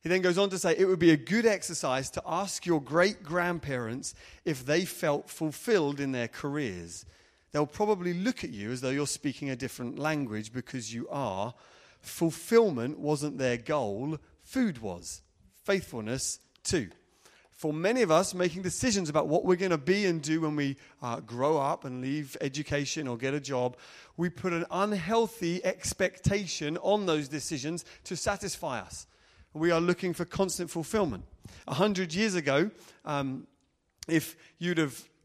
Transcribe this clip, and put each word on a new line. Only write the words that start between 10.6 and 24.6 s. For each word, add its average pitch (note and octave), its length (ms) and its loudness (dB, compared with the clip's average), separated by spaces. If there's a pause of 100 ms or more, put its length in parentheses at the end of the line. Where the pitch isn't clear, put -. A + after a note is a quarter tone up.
you A#2 160 -8
are. A2 460 -4 (460)
Fulfillment E3 960 2
wasn't D3 400 -2
their B2 180 2
goal, C3+ 640 -4 (220)
food G#3 380 0
was. F#2 420 -10 (440)
Faithfulness C3 760 -2 (240)
too." C3 260 0 (640)
For D3+ 220 -4
many G3+ 300 2
of F3+ 60 2
us, F3 240 6
making F3+ 280 -2
decisions F#3+ 480 0
about D3+ 180 2
what D#3 160 2
we're F3+ 140 4
gonna F3 200 2
be F#3+ 280 2
and E3+ 160 2
do D#3 180 0
when D3+ 160 0
we, C#3 220 0 (240)
uh, A#2+ 180 -4
grow B2 380 2
up C#3+ 260 0
and B2+ 160 -8
leave C#3 400 -4
education C#3+ 680 -2
or B2 120 -4
get C3+ 160 -2
a D3+ 80 -2
job, B2 340 -2 (400)
we F3 140 0
put F3+ 240 -4
an E3+ 180 0